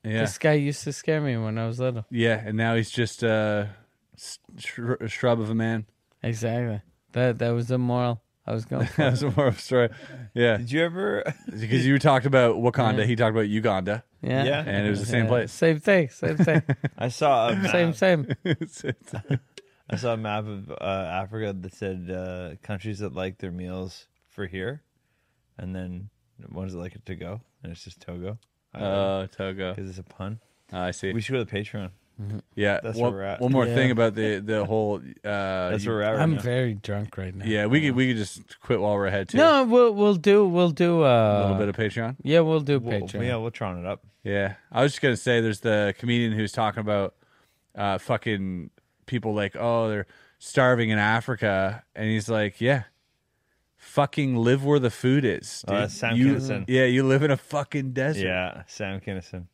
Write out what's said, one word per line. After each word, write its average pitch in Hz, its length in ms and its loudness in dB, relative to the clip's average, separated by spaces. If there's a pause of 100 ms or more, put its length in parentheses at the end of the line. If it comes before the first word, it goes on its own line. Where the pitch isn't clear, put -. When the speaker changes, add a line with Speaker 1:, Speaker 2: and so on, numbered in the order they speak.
Speaker 1:
Yeah. 110 180 -2
Speaker 2:
This 110 160 -2
guy 156 160 4
used 143 300 0
to 147 80 -6
scare 156 300 -2
me 135 160 -2
when 110 200 -4
I 113 80 -2
was 117 140 -6
little. 123 300 -4
Speaker 1:
Yeah, 117 360 2
and 107 120 -2
now 113 180 2
he's 113 160 0
just, - 320 -2
uh, 107 440 2 (500)
s-, - 200 -18 (200)
shr-, - 440 -6
a 113 60 -6
shrub 117 320 0
of 107 100 -2
a 113 60 -2
man. 113 300 0 (360)
Speaker 2:
Exactly. 113 600 -4 (320)
That, 123 260 0
that 117 120 0
was 117 180 -2
the 127 80 0
moral 123 440 0 (240)
I 110 80 -6
was 110 120 -4
going 127 200 -2
Speaker 1:
<laughs> - 20 -8
Speaker 2:
for. - 160 -2
Speaker 1:
That's 123 180 2
more 139 260 2
of 113 100 2
a - 40 -16
story. 120 280 2 (440)
Yeah. 120 240 4
Speaker 3:
Did 117 160 -6
you 160 100 2
ever 190 400 -2 (160)
<laughs> - 60 -20 (120)
Speaker 1:
Because 117 300 0
you 139 120 6
talked 135 260 4
about 123 320 6
Wakanda, 117 420 2
Speaker 2:
Yeah. 107 60 2
Speaker 1:
he 117 100 2
talked 110 160 2
about 110 160 2
Uganda. 104 560 0 (180)
Speaker 2:
Yeah. 127 220 0
Speaker 3:
Yeah. 143 240 0
Speaker 1:
And 101 180 0
it 104 40 2
was 101 100 0
the 107 60 -4
same 117 180 2
Speaker 2:
Yeah. 110 60 0
Speaker 1:
place. 117 240 0
Speaker 2:
Same 160 260 2
thing, 180 300 2
same 160 260 -2
thing. 160 280 4 (180)
Speaker 1:
<laughs> - 160 -4
Speaker 3:
I 120 100 -2
saw 123 420 2
a 202 60 2
map. 190 160 0
Speaker 2:
Same, 170 220 2
same. 175 340 2 (160)
Speaker 1:
<laughs> - 960 -4 (500)
Speaker 3:
I - 60 -4
saw 120 200 -2
a - 20 -6
map 107 300 -4
of, 104 220 -12
uh, 71 140 -10
Africa 95 760 -4
that 92 160 -12
said, 92 380 -8
uh, 90 500 -8
countries 104 380 -8
that 101 140 -8
like 92 240 -6
their 92 140 -10
meals 90 560 -10 (220)
for 101 180 -10
here, 95 340 -8 (760)
and 90 160 -10
then 92 360 -10 (420)
ones 92 220 -10
that 87 60 -10
like 90 160 -12
it - 100 -20
to 95 100 -10
go, 87 240 -12 (240)
and 85 80 -14
it's - 140 -18
just - 160 -20
Togo. 87 360 -10 (380)
I 113 80 -12
Speaker 1:
Oh, 98 480 -2
Togo. 95 440 -6
Speaker 3:
'Cause 98 120 -10
it's 92 120 -12
a 90 40 -16
pun. 101 360 -10 (320)
Speaker 1:
Oh, 92 100 -8
I 90 80 -2
see. 92 240 -6
Speaker 3:
We 113 80 -2
should 127 120 -6
go 127 100 -2
to 107 120 -8
Patreon. 101 360 -8 (280)
Speaker 2:
Mm-hmm. 104 200 -8 (160)
Speaker 1:
Yeah. 101 260 2
Speaker 3:
That's 113 160 -6
Speaker 1:
one, 120 140 2
Speaker 3:
where 98 100 -8
we're 95 60 -6
at. 98 120 -6
Speaker 1:
one 123 120 2
more 127 160 4
Speaker 2:
Yeah. 120 80 -2
Speaker 1:
thing 131 160 4
about 113 240 2
the, 107 240 0
the 104 260 -2
whole, 104 300 0
uh, 73 60 -10 (680)
Speaker 3:
That's 101 160 -2
Speaker 1:
you 117 60 -2
Speaker 3:
where 110 80 -2
we're 104 40 0
at 107 100 2
right 139 80 0
Speaker 2:
I'm 160 160 2
Speaker 3:
now. 104 40 -4
Speaker 2:
very 123 320 -2
drunk 104 420 -8
right 92 200 -10
now. 98 100 -10
Speaker 1:
Yeah, 107 220 0
we 139 140 4
could, 143 140 0
we 127 120 2
could 123 100 0
just - 440 -10
quit 113 200 0
while 104 140 2
we're 101 100 0
ahead, 98 240 -2
too. 226 80 -2
Speaker 2:
No, 294 280 6
we'll, 240 280 6
we'll 208 220 4
do, 202 320 6
we'll 175 240 4
do, 170 320 4
uh, - 20 6
Speaker 1:
A 110 360 6 (100)
little 98 60 2
bit 104 120 0
of 101 60 -4
Patreon? 113 480 -4
Speaker 2:
Yeah, 151 160 4
we'll 160 220 2
do 143 180 0
Speaker 3:
We'll, 113 220 -2
Speaker 2:
Patreon. 101 260 -6
Speaker 3:
yeah, 123 80 -2
we'll 113 160 -6
tron 95 260 -6
it 87 80 -10
up. 98 180 -6 (200)
Speaker 1:
Yeah. 98 320 0 (160)
I 117 100 2
was 139 120 4
just - 100 -4
gonna 127 140 4
say, 120 220 2
there's 110 200 0
the 104 400 2
comedian 120 320 0
who's 107 200 -2
talking 110 300 -2
about, 104 320 -2 (600)
uh, 101 240 -2
fucking 95 720 -4 (340)
people 113 300 -4
like, 101 200 -2
"Oh, 117 340 0
they're 104 180 -4 (320)
starving 127 500 2
in 107 80 2
Africa." 107 840 0 (120)
And 110 140 -4
he's 110 200 -2
like, 107 300 -2
"Yeah. 127 240 2 (960)
Fucking 139 600 0
live 123 260 4
where 147 160 4
the 123 100 2
food 131 360 2
is, - 420 -4
Speaker 3:
Oh, 95 60 -2
Speaker 1:
dude. 101 100 0
Speaker 3:
that's 104 100 -4
Sam 117 220 -2
Speaker 1:
You, 135 200 6
Speaker 3:
Kinison. 131 340 -4
Speaker 1:
yeah, 131 160 6
you 127 180 4
live 135 180 4
in 147 100 2
a 131 60 2
fucking 139 540 -6
desert." 131 340 -2
Speaker 3:
Yeah, 92 400 -4
Sam 98 360 -8
Kinison. 92 520 -10